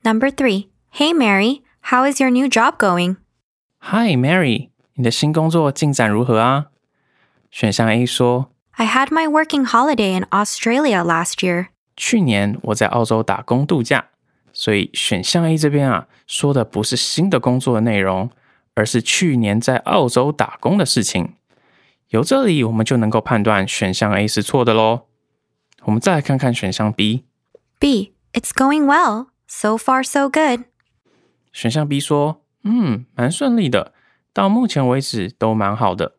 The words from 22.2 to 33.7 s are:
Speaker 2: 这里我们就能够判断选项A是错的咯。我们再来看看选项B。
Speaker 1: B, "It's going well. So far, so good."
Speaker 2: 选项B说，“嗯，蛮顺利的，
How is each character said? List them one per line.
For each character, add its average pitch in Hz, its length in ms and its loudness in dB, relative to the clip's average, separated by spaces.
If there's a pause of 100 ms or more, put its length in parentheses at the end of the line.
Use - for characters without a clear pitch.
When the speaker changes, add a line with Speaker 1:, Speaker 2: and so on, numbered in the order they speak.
Speaker 2:
这 269 220 0
里 170 220 2
我 110 60 -2
们 113 140 0
就 127 120 0
能 110 120 2
够 107 120 2
判 110 200 0
断 101 240 2
选 95 280 -2
项 104 180 0
A 101 160 0
是 107 160 -2
错 127 220 0
的 117 80 4
咯。 110 340 2 (800)
我 107 60 0
们 110 100 0
再 185 140 2
来 147 60 0
看 139 160 -2
看 131 160 0
选 95 200 -4
项 107 180 -2
B。 107 320 -2 (560)
Speaker 1:
B, 247 340 0 (200)
"It's - 160 -6
going 285 340 0
well. 277 440 0 (180)
So 214 320 -4
far, 262 260 -2
so 277 260 -2
good." 277 320 0 (920)
Speaker 2:
选 - 180 -4
项 147 180 -2
B 143 120 -2
说 147 420 -2 (220)
，“嗯， 185 500 0
蛮 123 180 -2
顺 247 240 -2
利 196 140 0
的， 104 240 -2 (380)